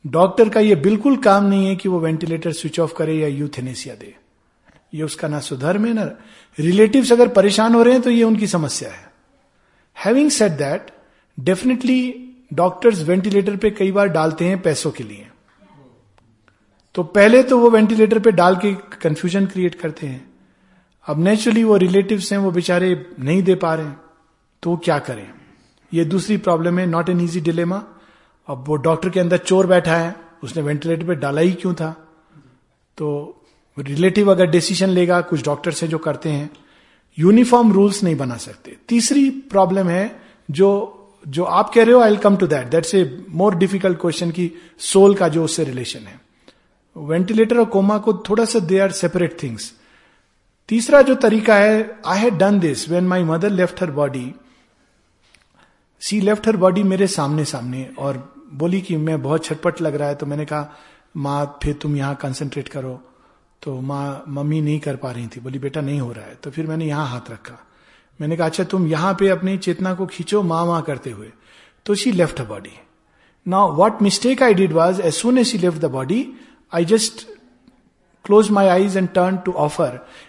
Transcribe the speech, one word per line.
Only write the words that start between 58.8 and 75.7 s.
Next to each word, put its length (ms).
कि 160
मैं 260
बहुत 220
छटपट 360
लग 140
रहा 140
है, 60
तो 120
मैंने 180
कहा, 300
"माँ, 460
फिर 120
तुम 220
यहाँ 180
कॉन्सेंट्रेट 540
करो।" 340
तो 180
माँ, 480
मम्मी 320
नहीं 200
कर 160
पा 140
रही 160
थी, 140
बोली, 180
"बेटा, 220
नहीं 200
हो 120
रहा 120
है।" 100
तो 160
फिर 160
मैंने 200
यहाँ 200
हाथ 240
रखा, 360
मैंने 160
कहा, 100
"अच्छा, 180
तुम 220
यहाँ 280
पे 140
अपनी 300
चेतना 360
को 120
खींचो 360
माँ, 240
माँ 160
करते 280
हुए।" 220
तो 80
she 180
left 220
her 120
body। 240
Now, 300
what 240
mistake 400
I 120
did 180
was, 280
as 240
soon 140
as 160
she 100
left 200